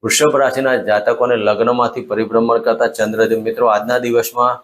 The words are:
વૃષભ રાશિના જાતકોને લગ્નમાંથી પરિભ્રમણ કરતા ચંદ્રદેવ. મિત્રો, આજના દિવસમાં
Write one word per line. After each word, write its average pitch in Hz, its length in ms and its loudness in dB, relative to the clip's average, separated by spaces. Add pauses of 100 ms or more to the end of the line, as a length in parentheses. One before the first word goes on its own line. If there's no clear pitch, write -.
વૃષભ 139 340 0
રાશિના 131 400 0
જાતકોને 113 600 0
લગ્નમાંથી 117 640 0
પરિભ્રમણ 113 580 0
કરતા 113 280 0
ચંદ્રદેવ. 110 520 0
મિત્રો, 113 280 -2
આજના 110 320 0
દિવસમાં 120 640 -2